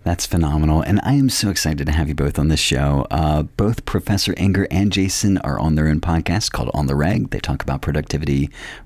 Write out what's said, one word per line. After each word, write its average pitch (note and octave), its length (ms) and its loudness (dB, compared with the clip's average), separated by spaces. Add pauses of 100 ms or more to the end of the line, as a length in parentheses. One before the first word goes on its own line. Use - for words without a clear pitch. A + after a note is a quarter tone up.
That's E2+ 220 -2
phenomenal. D#2 540 2
And G2+ 240 0
I - 80 2
am C3+ 180 4
so - 180 -2
excited D#2+ 380 -2
to D2 60 0
have D#2 160 0
you D2+ 80 -4
both C#2+ 200 0
on D2+ 120 2
this D#2 100 2
show. C#2 500 0
Uh, D2+ 360 0
both G#2 400 -2
Professor - 520 -2
Inger G2 320 2
and G2+ 220 2
Jason G2 480 2
are B1+ 220 -4
on D#2 160 2
their D2+ 100 2
own D#2 140 2
podcast E2+ 500 0
called - 240 -4
On C#2+ 140 0
the C#2 80 0
Reg. F#2+ 340 0
They - 80 -4
talk - 240 -4
about - 200 -4
productivity D2 680 -2 (360)